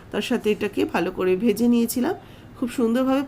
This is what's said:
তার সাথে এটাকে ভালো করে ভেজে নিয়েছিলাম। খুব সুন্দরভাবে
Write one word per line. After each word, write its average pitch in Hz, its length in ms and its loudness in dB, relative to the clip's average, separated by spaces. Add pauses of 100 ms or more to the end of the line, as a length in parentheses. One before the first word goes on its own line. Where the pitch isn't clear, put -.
(100)
তার 202 120 -4
সাথে 214 280 0
এটাকে 208 340 0
ভালো 185 260 -2
করে 185 260 0
ভেজে 233 320 2
নিয়েছিলাম। 240 460 2 (440)
খুব 240 120 -4
সুন্দরভাবে 262 580 2